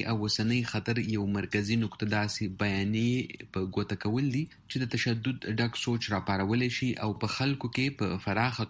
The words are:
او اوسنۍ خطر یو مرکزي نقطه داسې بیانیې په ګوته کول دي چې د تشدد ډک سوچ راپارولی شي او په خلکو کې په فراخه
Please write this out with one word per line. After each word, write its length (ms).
او 40
اوسنۍ 420
خطر 320
یو 180
مرکزي 480
نقطه 320
داسې 300
بیانیې 920
په 240
ګوته 300
کول 300
دي 100
چې 140
د 100
تشدد 680
ډک 240
سوچ 320
راپارولی 640
شي 100
او 80
په 140
خلکو 400
کې 240
په 260
فراخه 440